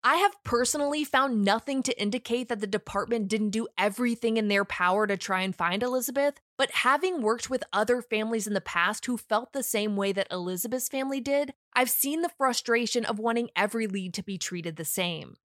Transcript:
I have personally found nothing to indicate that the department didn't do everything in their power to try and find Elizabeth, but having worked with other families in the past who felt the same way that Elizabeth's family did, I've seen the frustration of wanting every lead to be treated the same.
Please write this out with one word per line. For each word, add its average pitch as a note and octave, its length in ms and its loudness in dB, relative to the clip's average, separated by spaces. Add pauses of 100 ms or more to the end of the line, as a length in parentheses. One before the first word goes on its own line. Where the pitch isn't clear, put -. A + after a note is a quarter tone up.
I C4 120 6
have F#4+ 280 2
personally C#4+ 600 0
found C4 400 2
nothing A#3 400 2
to - 180 -2
indicate A#3+ 480 -2
that A#3 100 -4
the G#3 60 -4
department G#3 640 -2
didn't G#3 240 0
do A3 160 -2 (100)
everything A3+ 600 0
in A3 100 2
their G3+ 180 4
power F#3+ 400 2
to G3+ 100 0
try F#3 260 -2
and F#3+ 140 -2
find F3+ 280 0
Elizabeth, B3+ 580 0 (160)
but C4+ 140 2
having D4 500 2
worked A3+ 300 0
with C4 200 0
other A3 300 2
families A3 460 -2
in G#3 80 -2
the F#3+ 60 0
past F#3 440 0
who B3 100 0
felt A3+ 380 -2
the C#4 80 -4
same G#3+ 340 -2
way G3 160 0
that F#3+ 200 0
Elizabeth's F#3 580 -4
family C4+ 320 -4
did, C#4 320 0 (220)
I've B3+ 160 4
seen D#4 320 0
the E4+ 120 -2
frustration A#3+ 720 0
of G#3+ 140 -2
wanting A#3 360 -2
every G#3+ 300 0
lead F#3+ 300 -6
to F#3+ 80 -6
be F#3+ 160 -8
treated E3+ 360 -6
the D#3+ 100 -8
same. F3 500 -4 (120)